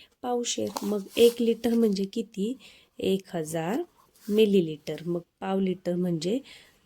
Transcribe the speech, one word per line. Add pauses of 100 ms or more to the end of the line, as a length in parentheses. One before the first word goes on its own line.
(220)
पावशेर, (140)
मग (140)
एक
लिटर
म्हणजे
किती? (420)
एक
हजार (480)
मिलीलिटर,
मग (180)
पाव
लिटर
म्हणजे (460)